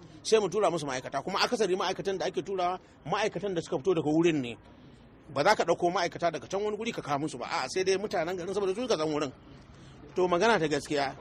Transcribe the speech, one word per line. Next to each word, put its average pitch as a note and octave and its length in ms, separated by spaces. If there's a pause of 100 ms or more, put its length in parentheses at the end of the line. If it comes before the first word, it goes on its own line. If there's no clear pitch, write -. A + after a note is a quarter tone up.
(220)
Sai A3 180
mu G3 80
tura F#3 220
musu D#3+ 160
ma'aikata. C3 360
Kuma F#3 180
akasari G#3 360
ma'aikatan F#3+ 420
da - 80
ake F3 160
turawa, F3+ 360 (260)
ma'aikatan G3 500
da E3 60
suka - 160
fito D3+ 180
daga D3+ 140
wurin D#3+ 320
ne. A#2+ 160 (800)
Ba C3+ 100
za G#3 100
ka G#3+ 100
ɗauko E3+ 280
ma'aikata F3 400
daga - 160
can F#3+ 160
wani G#3+ 140
guri A#3 160
ka D3+ 80
kawo C#3 160 (100)
musu C#3 80
ba. A#2 80
A'a, C3+ 240
sai F#3 160
dai F#3+ 140
mutanen F#3+ 400
garin F3+ 160
saboda F#3+ 200
su B3 140
ka A3 80
san D#3 160
wurin. D3 180 (840)
To, F3+ 100
magana F#3 320
ta D#3 80
gaskiya, C#3+ 540